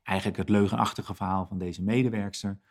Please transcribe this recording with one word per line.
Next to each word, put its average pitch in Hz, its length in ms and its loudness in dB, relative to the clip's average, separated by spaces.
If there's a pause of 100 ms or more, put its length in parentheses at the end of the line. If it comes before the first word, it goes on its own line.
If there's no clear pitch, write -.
eigenlijk 98 340 0
het 95 120 -2
leugenachtige 104 680 2
verhaal 92 300 -2
van 92 120 -8
deze 90 260 -4
medewerkster. 104 760 0 (120)